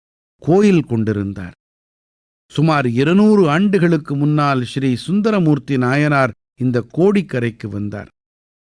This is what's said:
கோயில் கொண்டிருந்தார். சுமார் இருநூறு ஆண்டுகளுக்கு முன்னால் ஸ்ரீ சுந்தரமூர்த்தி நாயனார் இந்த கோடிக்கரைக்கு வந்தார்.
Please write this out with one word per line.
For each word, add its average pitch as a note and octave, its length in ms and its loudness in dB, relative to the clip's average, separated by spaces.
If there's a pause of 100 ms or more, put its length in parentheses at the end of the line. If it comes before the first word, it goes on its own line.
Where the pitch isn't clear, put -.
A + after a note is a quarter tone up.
(420)
கோயில் F#3 420 4
கொண்டிருந்தார். G2+ 680 -4 (1000)
சுமார் D3 360 0
இருநூறு F3 640 2
ஆண்டுகளுக்கு E3+ 680 0
முன்னால் C#3+ 480 0
ஸ்ரீ C3 320 -4
சுந்தரமூர்த்தி E3 840 -2
நாயனார் C3+ 540 0 (280)
இந்த B2 220 0
கோடிக்கரைக்கு D3 840 -2
வந்தார். G2+ 400 -10 (580)